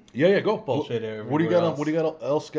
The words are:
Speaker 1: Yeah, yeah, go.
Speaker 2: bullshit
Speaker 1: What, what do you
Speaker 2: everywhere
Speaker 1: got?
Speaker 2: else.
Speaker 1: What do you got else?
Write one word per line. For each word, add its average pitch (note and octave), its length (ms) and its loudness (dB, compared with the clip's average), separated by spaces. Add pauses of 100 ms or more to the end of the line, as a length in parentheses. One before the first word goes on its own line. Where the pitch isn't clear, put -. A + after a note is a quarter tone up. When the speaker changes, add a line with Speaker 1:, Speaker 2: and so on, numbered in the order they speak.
(120)
Speaker 1:
Yeah, C#3+ 160 2
yeah, G3 120 4
go. G3+ 180 0
Speaker 2:
bullshit A#2+ 440 -2
Speaker 1:
What, A2 280 -8
what D3 80 2
do E3 60 4
you D#3 40 0
Speaker 2:
everywhere - 20 -2
Speaker 1:
got? E3+ 140 4
Speaker 2:
else. D#3+ 140 -2
Speaker 1:
What D3 80 -4
do D#3 60 0
you D#3+ 60 0
got D#3+ 240 -2
else? C#3+ 360 -2